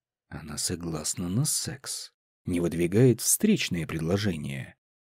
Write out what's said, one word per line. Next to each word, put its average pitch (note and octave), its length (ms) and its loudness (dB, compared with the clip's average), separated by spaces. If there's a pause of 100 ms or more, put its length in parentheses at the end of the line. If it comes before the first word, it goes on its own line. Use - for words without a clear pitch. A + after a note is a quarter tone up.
(300)
Она - 280 -12
согласна E2+ 680 -4
на G#2 160 2
секс, - 680 -6 (320)
не F2 160 0
выдвигает F2 580 4
встречные - 680 2
предложения. D#2+ 920 -2 (380)